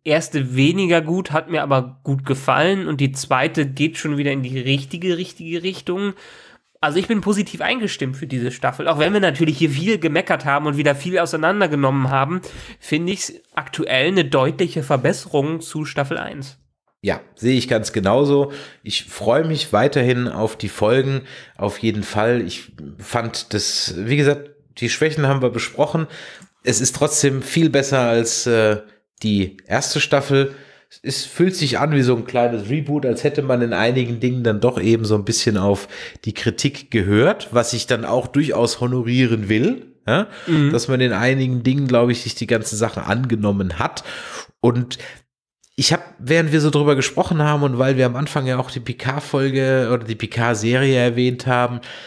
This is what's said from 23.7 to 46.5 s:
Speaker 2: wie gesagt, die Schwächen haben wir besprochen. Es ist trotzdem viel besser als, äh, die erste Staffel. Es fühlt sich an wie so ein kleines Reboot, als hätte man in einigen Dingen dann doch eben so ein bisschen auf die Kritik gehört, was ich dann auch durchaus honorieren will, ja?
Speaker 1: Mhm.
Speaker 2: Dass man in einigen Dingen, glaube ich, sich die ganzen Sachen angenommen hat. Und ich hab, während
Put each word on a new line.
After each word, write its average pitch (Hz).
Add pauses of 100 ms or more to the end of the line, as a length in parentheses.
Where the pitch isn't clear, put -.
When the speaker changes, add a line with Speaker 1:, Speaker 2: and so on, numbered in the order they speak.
Speaker 2:
wie 113
gesagt, 143 (300)
die 117
Schwächen 151
haben 135
wir 127
besprochen. 147 (560)
Es 113
ist -
trotzdem 139
viel 165
besser 139
als, 117
äh, 110 (420)
die 101
erste 135
Staffel. 139 (480)
Es -
fühlt 185
sich 135
an 151
wie 139
so 123
ein 110
kleines 120
Reboot, 143
als 123
hätte 143
man 127
in 117
einigen 117
Dingen 123
dann 107
doch 120
eben 113
so 107
ein 101
bisschen 110
auf 98 (380)
die 107
Kritik -
gehört, 107
was 117
ich 117
dann 113
auch 123
durchaus 120
honorieren 123
will, 123 (120)
ja? 160 (200)
Speaker 1:
Mhm. 151
Speaker 2:
Dass 117
man 127
in 123
einigen 127
Dingen, 135
glaube 120
ich, 120
sich -
die 113
ganzen 113
Sachen 107
angenommen 104
hat. - (560)
Und 120 (800)
ich -
hab, -
während 156